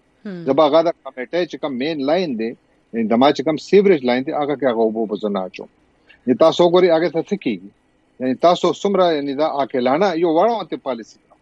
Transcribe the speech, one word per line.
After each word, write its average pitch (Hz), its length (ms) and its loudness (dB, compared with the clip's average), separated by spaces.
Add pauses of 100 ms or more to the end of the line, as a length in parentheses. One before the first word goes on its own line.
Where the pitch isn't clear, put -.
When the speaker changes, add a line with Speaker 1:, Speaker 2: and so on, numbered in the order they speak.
(260)
Speaker 1:
هم. 180 200 -12
Speaker 2:
زه 139 80 0
به 156 100 4
هغه 151 180 4
د 160 60 0
کمیټې 160 600 -6
چې - 80 -14
کوم 143 180 -8
مین 139 320 -6
لاین 160 340 -2
دی، 113 160 -6 (380)
یعنې 220 140 -2
د 117 60 0
ما 135 180 4
چې - 100 -4
کوم 151 160 -2
سیوریج 185 480 4
لاین 123 180 0
دی، 156 80 -8
هغه 143 240 -4
کې 127 80 -8
هغه 113 240 0
اوبه 113 180 -2
به 104 100 -6
زه 101 140 -4
نه 101 100 -4
اچوم. 92 280 -12 (600)
یعنې 123 120 2
تاسو 165 300 6
وګورئ، 180 180 4
هغې 165 240 2
ته 160 100 -4
څه 202 220 -6
کېږي؟ 101 260 -6 (520)
یعنې 127 200 -2
تاسو 170 320 2
څومره، 196 300 0
یعنې 143 340 -2
دا 156 100 0
عاقلانه 139 680 0
یو 170 140 0
واړه 180 220 2
غوندې 180 320 -6
پالیسي 117 320 -10
ده، - 260 -20